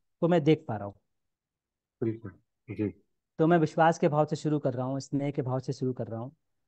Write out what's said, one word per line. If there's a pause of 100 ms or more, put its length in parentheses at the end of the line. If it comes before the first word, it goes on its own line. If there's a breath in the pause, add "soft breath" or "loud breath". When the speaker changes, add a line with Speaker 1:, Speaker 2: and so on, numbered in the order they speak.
(200)
Speaker 1:
को
मैं
देख
पा
रहा
हूँ। (1080)
Speaker 2:
बिल्कुल, (380)
जी। (480)
Speaker 1:
तो
मैं
विश्वास
के
भाव
से
शुरू
कर
रहा
हूँ,
स्नेह
के
भाव
से
शुरू
कर
रहा
हूँ, (320)